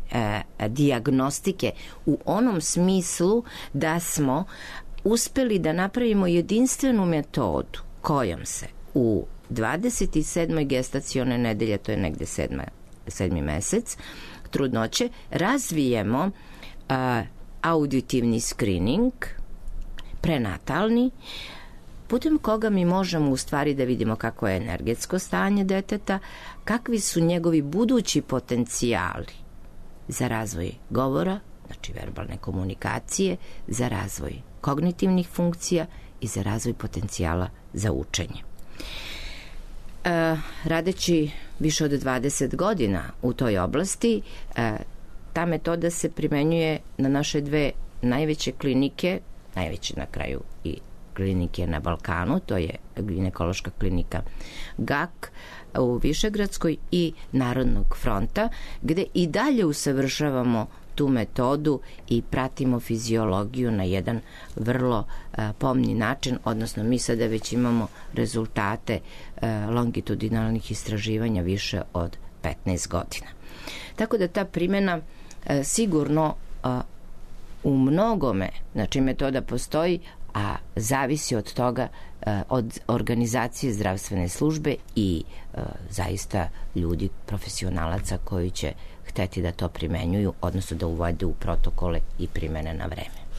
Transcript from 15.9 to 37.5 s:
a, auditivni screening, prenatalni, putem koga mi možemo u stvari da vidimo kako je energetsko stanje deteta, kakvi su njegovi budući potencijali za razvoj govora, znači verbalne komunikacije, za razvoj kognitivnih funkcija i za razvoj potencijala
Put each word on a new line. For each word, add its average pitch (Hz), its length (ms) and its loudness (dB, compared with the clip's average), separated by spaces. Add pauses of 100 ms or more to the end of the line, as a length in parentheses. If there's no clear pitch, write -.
a, 127 340 2 (400)
auditivni 131 800 4
screening, 120 720 2 (1120)
prenatalni, 165 840 2 (1000)
putem 302 300 4
koga 220 320 2
mi 185 140 4
možemo 175 460 4
u 131 60 4
stvari 143 380 0
da 135 100 2
vidimo 110 320 2
kako 113 320 -2
je 95 80 2
energetsko 113 640 -2
stanje 196 460 2
deteta, 190 540 0 (460)
kakvi 226 360 0
su 170 200 0
njegovi 165 420 4
budući 202 600 2
potencijali 117 1120 0 (760)
za 123 200 -2
razvoj 110 440 -2 (180)
govora, 156 500 2 (260)
znači - 260 -10
verbalne - 440 -8
komunikacije, 95 1000 -2 (320)
za 123 200 0
razvoj 98 440 -4 (280)
kognitivnih 175 680 2
funkcija 170 580 0 (340)
i 123 60 -4
za 104 160 -4
razvoj 113 320 0
potencijala 92 760 -2 (240)